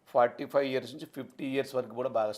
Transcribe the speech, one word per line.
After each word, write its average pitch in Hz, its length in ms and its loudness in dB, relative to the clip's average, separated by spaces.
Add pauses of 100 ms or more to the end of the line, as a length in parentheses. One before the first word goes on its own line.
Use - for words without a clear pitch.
(120)
ఫార్టీ 120 400 4
ఫైవ్ 139 200 4
ఇయర్స్ 123 220 -2
నుంచి 147 120 -10 (100)
ఫిఫ్టీ 139 380 -8
ఇయర్స్ 135 240 0
వరకు 113 220 -4
కూడా 127 100 0 (100)
బాగా 107 180 0